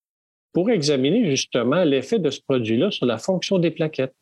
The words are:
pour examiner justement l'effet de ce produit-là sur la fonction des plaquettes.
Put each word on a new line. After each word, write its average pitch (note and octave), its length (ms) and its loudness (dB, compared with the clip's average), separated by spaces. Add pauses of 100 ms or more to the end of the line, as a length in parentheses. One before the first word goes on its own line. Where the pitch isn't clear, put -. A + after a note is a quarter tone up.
(520)
pour F#3 180 0
examiner D3+ 600 2
justement C3 540 0
l'effet C#3 340 0
de D#3 100 0
ce - 140 -8
produit-là B2+ 480 0
sur - 160 -2
la A#2 100 0
fonction F#3+ 420 -2
des E3+ 120 0
plaquettes. D#3 520 -4